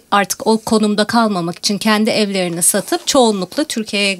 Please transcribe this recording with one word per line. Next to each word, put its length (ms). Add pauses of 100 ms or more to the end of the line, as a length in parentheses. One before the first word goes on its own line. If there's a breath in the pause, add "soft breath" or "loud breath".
(120)
artık 360
o 100
konumda 480
kalmamak 520
için 200
kendi 320
evlerini 520
satıp 460
çoğunlukla 560
Türkiye'ye, 560